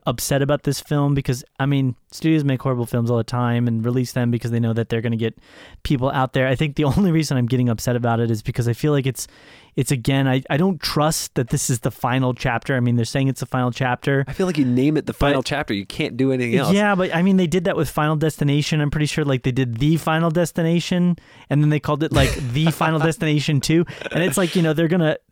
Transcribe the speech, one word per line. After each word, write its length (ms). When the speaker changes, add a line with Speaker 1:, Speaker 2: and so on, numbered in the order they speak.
Speaker 1:
upset 340
about 220
this 160
film, 340
because, 300
I 60
mean, 300
studios 360
make 160
horrible 240
films 260
all 60
the 60
time 440
and 180
release 280
them 180
because 180
they 120
know 120
that 160
they're 120
gonna 160
get 200
people 260
out 220
there. 160
I 80
think 220
the 80
<laughs> 120
only 140
reason 260
I'm 100
getting 200
upset 300
about 240
it 100
is 100
because 260
I 60
feel 200
like 120
it's, 220
it's, 160
again, 360
I, 220
I 80
don't 220
trust 560
that 140
this 200
is 100
the 120
final 420
chapter. 440
I 20
mean, 160
they're 100
saying 220
it's 140
the 60
final 240
chapter. 560
Speaker 2:
I 60
feel 140
like 100
you 80
name 320
it 100
the 60
final 280
Speaker 1:
But 60
Speaker 2:
chapter. 260
You 120
can't 300
do 160
anything 240
else. 180
Speaker 1:
Yeah, 220
but, 180
I 100
mean, 140
they 100
did 180
that 100
with 140
Final 260
Destination. 680
I'm 100
pretty 160
sure, 180
like, 180
they 80
did 280
The 180
Final 320
Destination, 880
and 140
then 80
they 80
called 240
it, 100
like, 200
The 120
Speaker 2:
<laughs> 60
Speaker 1:
Final 280
Destination 600
two. 240
And 120
it's 140
like, 180
you 60
know, 120
they're 140
gonna, 300